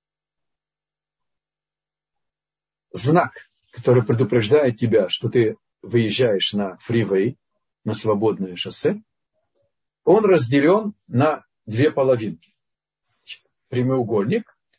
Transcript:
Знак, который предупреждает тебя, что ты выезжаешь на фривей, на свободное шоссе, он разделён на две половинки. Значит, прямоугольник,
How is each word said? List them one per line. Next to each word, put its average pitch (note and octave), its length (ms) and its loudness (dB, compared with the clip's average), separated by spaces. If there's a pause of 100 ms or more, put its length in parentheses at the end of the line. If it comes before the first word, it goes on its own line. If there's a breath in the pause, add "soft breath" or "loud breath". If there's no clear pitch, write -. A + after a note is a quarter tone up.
(3000)
Знак, - 580 -2 (220)
который B2 320 2
предупреждает A#2+ 760 0
тебя, A2 300 0
что - 200 -6
ты A2+ 280 0 (260)
выезжаешь A2 720 0
на G2+ 240 -4
фривей, G#2+ 600 -2 (460)
на G#2+ 100 -4
свободное G2+ 600 -2
шоссе, D#3 480 -6 (1000)
он G#3+ 220 4
разделён E3 680 2 (120)
на C#3 380 -2 (200)
две B2 260 0
половинки. A#2+ 640 -2 (640)
Значит, - 320 -20 (160)
прямоугольник, B2 880 -2 (220)